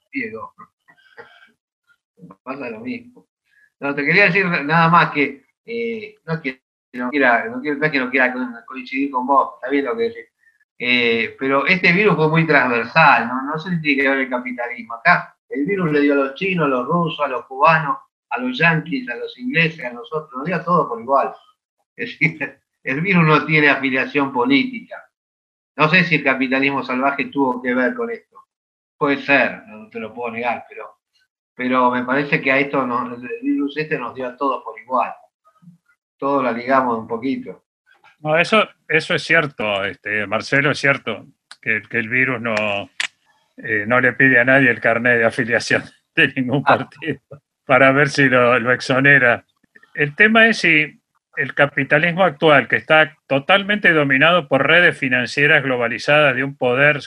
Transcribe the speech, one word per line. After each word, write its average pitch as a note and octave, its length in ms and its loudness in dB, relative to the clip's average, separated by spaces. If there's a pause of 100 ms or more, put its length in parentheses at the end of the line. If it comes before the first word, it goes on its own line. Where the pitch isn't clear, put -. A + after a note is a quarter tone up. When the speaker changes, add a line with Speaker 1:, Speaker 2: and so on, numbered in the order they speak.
(120)
Speaker 1:
Diego. A2 420 -12 (1600)
Me - 240 -20
pasa C3+ 260 -12
lo A2+ 120 -12
mismo. A#2+ 460 -14 (540)
No, C#3 140 -6
te C#3+ 100 -6
quería F3+ 220 4
decir F#3+ 180 0
nada E3 440 0
más E3 220 4
que, C#3 360 -4 (180)
eh, A#2 520 -8 (100)
no E3 80 -4
es D#3+ 60 -6
que C3 220 -10 (300)
no B2 160 -8
quiera, B2 380 2
no B2 160 -8
quiero, D3 160 -4
no D3+ 80 0
es D#3 60 -2
que C#3+ 60 -2
no B2+ 120 -4
quiera B2+ 220 0
co-, B2 340 -10
coincidir C3 440 -6
con B2+ 160 -4
vos, C3+ 280 0
está B2+ 160 -10
bien C#3 160 0
lo A#2 100 -4
que A#2 60 -4
decís. A#2 240 -6 (520)
Eh, A#2 600 0
pero C3+ 280 0
este F#3 240 2
virus F#3 260 2
fue D#3 120 2
muy D#3+ 180 2
transversal, B2 840 2
¿no? B2+ 140 -6
No D3+ 160 -6
sé F3+ 120 -10
si E3+ 100 -2
tiene C#3+ 220 0
que C3+ 80 2
ver C3+ 80 0
el C3 100 -4
capitalismo. B2 680 -8
Acá - 400 0 (140)
el C3+ 160 -4
virus F3+ 260 -2
le D3 100 2
dio C#3+ 120 4
a C#3+ 40 2
los C3+ 180 -2
chinos, F#3 320 -2
a - 20 0
los B2+ 180 -2
rusos, D#3+ 380 -2
a C3+ 40 -2
los B2 180 -8
cubanos, D3+ 500 2 (320)
a B2 100 -6
los B2+ 200 -6
yanquis, D3 500 -2
a A#2+ 80 -10
los A#2+ 220 -12
ingleses, D#3 460 -4
a B2 80 -8
nosotros, D3+ 440 -10
nos C3+ 80 -8
dio F3 120 -4
a D#3 60 -6
todos E3+ 240 0
por A2+ 140 -8
igual. C3 340 -2 (600)
Es - 140 -10
decir, - 500 -6 (100)
<laughs> - 140 -20
el C3+ 160 -6
virus F3+ 240 2
no D3+ 220 2
tiene D3+ 240 4
afiliación C3 640 -2
política. B2 680 -2 (760)
No D3+ 120 2
sé F3 160 2
si E3 120 0
el B2+ 80 -4
capitalismo C3+ 600 0
salvaje C3 400 -2
tuvo B2+ 360 -2
que B2+ 140 -4
ver B2 200 0
con A#2 160 -6
esto. - 340 -16 (540)
Puede C#3 240 -2
ser, A#2 440 0
no G#2+ 240 -20
te A#2 80 -14
lo A2 160 -10
puedo A#2+ 160 -10
negar, A2+ 380 -6
pero, G#2 320 -20 (540)
pero B2+ 360 0
me B2 120 -2
parece C#3+ 380 -2
que C3+ 100 -2
a C3+ 80 2
esto C#3 280 -2
nos, B2 360 -6
el B2 200 -12
virus C#3+ 340 -2
este D#3 220 -6
nos A#2 160 -10
dio B2+ 120 -8
a B2 100 -10
todos C3 280 -4
por A2+ 160 -14
igual. A#2+ 320 -4 (1080)
Todos C#3 240 -2
la B2 100 -2
ligamos B2 460 0
un A2 80 -10
poquito. A#2+ 600 -8 (540)
Speaker 2:
No, D#3 180 0
eso, G3 300 2 (200)
eso D#3+ 260 0
es D3 80 -2
cierto, A#2+ 600 0
este, G#2 420 -6
Marcelo, C3+ 440 0
es A#2+ 80 -4
cierto A#2 480 -2 (340)
que, A2 220 -4
que - 160 -6
el A2+ 100 -4
virus B2+ 320 0
no, G#2+ 500 -4 (680)
eh, G#2+ 280 -4
no B2 140 4
le B2+ 140 2
pide C3 260 4
a A#2+ 40 2
nadie C3 260 6
el A2+ 100 -2
carnet A#2 380 2
de A2+ 80 2
afiliación A#2 560 0 (160)
<laughs> - 160 -20
de D#3 140 4
ningún C3+ 380 -2
Speaker 3:
Ah. A#2 120 4
Speaker 2:
partido - 420 -8 (440)
para C3+ 280 6
ver C#3+ 160 2
si C#3+ 200 2
lo, B2 300 4
lo A#2+ 140 0
exonera. B2+ 720 4 (500)
El D3 200 -2
tema A3 340 6
es G#3+ 100 0
si D3+ 420 0 (360)
el C#3 180 -6
capitalismo D3+ 720 2
actual, D3 440 4
que B2 80 2
está D#3 400 2 (100)
totalmente G3 640 2
dominado D3+ 560 2
por C3 180 2
redes E3 300 4
financieras C3+ 640 0
globalizadas C3 720 0
de C3 100 -2
un C#3 120 -8
poder C3+ 500 2